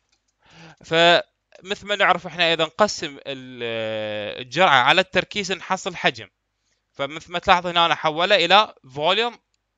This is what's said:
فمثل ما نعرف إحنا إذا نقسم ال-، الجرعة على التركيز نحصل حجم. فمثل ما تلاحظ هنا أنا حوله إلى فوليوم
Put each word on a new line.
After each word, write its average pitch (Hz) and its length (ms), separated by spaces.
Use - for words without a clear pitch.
فمثل 170 1040
ما 202 100
نعرف 185 300
إحنا 170 260
إذا 165 120
نقسم 160 520
ال-، 113 1120
الجرعة 135 420
على 156 180
التركيز 190 520
نحصل 185 440
حجم. 113 320
فمثل 151 400
ما 175 60
تلاحظ 180 280
هنا 170 200
أنا 156 80
حوله 165 420
إلى 185 380
فوليوم 196 440